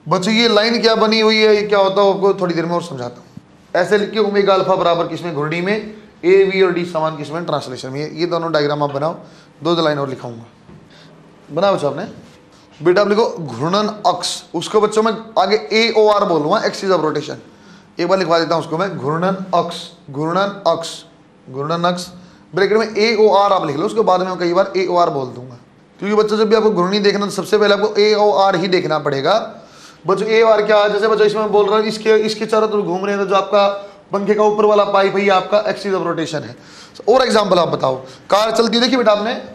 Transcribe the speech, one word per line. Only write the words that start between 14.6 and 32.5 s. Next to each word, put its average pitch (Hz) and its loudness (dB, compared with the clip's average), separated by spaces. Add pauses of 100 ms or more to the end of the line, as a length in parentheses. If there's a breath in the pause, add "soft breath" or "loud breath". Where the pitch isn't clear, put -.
बच्चों 208 0
मैं 220 0 (260)
आगे 196 2 (160)
एओआर 214 4
बोलूँगा, 170 0
axis - -4
of 180 2
rotation। 147 -4 (640 loud breath)
एक 170 -2
बार 190 2
लिखवा 165 2
देता 165 0
हूँ 156 -2
उसको 156 -6
मैं, 185 -4
घूर्णन 165 -2 (180)
अक्ष, 175 -2 (340)
घूर्णन 170 -4
अक्ष, 165 -2 (600)
घूर्णन 151 -4
अक्ष, 180 -2 (480 loud breath)
ब्रैकेट 196 2
में 220 -2
एओआर 202 4
आप 165 0
लिख 143 -4
लो, 165 -2
उसके 208 -4
बाद 185 2
में 185 -4
मैं 185 -6
कई 175 -2
बार 190 0
एओआर 175 0
बोल 139 -6
दूंगा, 123 -14 (440)
क्योंकि 208 -2
बच्चों 214 2
जब 214 2
भी 220 4
आपको 214 4
घूर्णी 185 0
देखना 202 0
तो 190 -6
सबसे 185 -2
पहले 202 4
आपको 208 -2
एओआर 202 4
ही 180 -2
देखना 175 0
पड़ेगा। 147 0 (680 loud breath)
बच्चों 190 0
एओआर 220 4
क्या 214 2
है? 208 2
जैसे 202 0
बच्चों 214 4
इसमें 214 0
मैं 214 -2
बोल 202 4
रहा 214 2
हूँ, 220 0
इसके, 220 0
इसके 214 -2
चारों 220 2